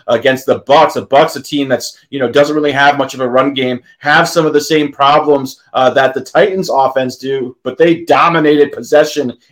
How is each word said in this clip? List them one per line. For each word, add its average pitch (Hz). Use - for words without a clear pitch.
against 123
the 123
Bucs. 147
The 107
Bucs, 151
a 120
team 139
that's, 151
you 139
know, 123
doesn't 143
really 147
have 139
much 131
of 127
a 127
run 135
game, 127
have 156
some 165
of 151
the 147
same 147
problems, 139
uh, 127
that 131
the 131
Titans 190
offense 131
do, 135
but 127
they 170
dominated 151
possession 143